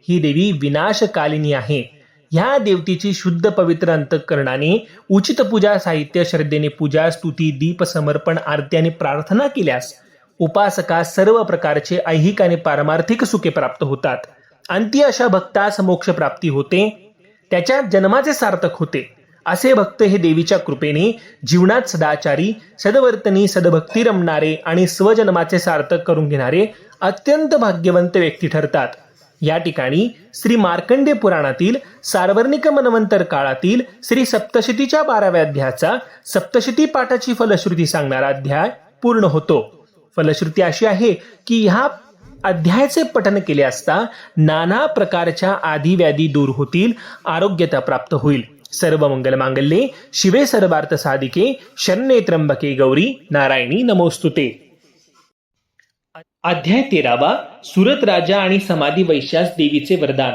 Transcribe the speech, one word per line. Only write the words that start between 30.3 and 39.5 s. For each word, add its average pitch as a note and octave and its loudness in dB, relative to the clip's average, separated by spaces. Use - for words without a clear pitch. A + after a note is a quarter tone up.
श्री - 0
मार्कंडे A#3 2
पुराणातील F3 0
सार्वर्णिक A3+ 0
मनवंतर A3+ 2
काळातील D#3 0
श्री B3 0
सप्तशतीच्या B3 -2
बाराव्या G#3 2
अध्यायाचा C#3+ -2
सप्तशती A#3+ 0
पाठाची B3+ -2
फलश्रुती F#3+ 0
सांगणारा C#3 -2
अध्याय C#3 -2
पूर्ण A#3 2
होतो. D3+ -2